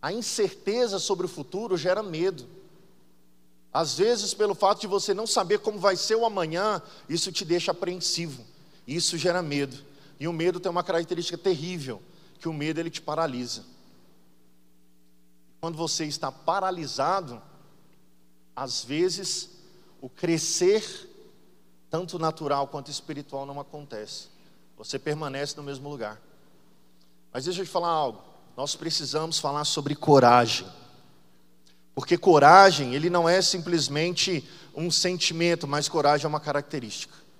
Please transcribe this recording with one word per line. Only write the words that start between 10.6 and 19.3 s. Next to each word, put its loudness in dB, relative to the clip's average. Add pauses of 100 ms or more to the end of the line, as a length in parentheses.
uma 0
característica -4
terrível, -4 (380)
que -6
o -6
medo, -4
ele -4
te -12
paralisa. -4 (2000)
Quando -6
você -2
está -6
paralisado, -2 (1160)
às -6
vezes, -4 (500)